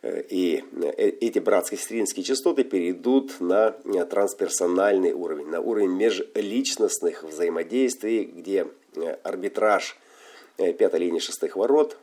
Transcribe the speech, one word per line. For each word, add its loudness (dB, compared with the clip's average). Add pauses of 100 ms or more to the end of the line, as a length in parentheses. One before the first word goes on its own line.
э, -6
и, 0 (180)
э, 0 (300)
эти 0
братско-сестринские 0
частоты 0
перейдут 0
на, 4
э, 0
трансперсональный 2
уровень, -6
на -4
уровень 0
межличностных 0
взаимодействий, -2
где, -2 (300)
э, -4
арбитраж, 0 (600)
э, 2
пятой 2
линии 0
шестых -6
ворот 2